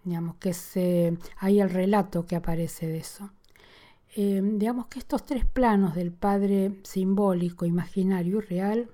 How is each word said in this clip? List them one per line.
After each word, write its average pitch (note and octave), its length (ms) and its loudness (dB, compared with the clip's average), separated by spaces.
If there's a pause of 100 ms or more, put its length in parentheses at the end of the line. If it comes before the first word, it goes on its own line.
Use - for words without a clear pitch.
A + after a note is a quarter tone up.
Digamos E3+ 320 -4
que F#3 160 -4
se, F3 640 0 (200)
hay G3 200 4
el F#3+ 120 4
relato F#3 560 0
que F3 100 -2
aparece E3 500 -4
de D#3+ 120 -4
eso. G3+ 320 -14 (840)
Eh, G3+ 300 0
digamos A3 420 -2
que - 140 -14
estos - 240 -4
tres C4 200 0
planos G3 520 4
del F3 160 -4
padre G3 720 0
simbólico, F#3 800 0
imaginario F3+ 720 0
y - 40 0
real G#3 520 -2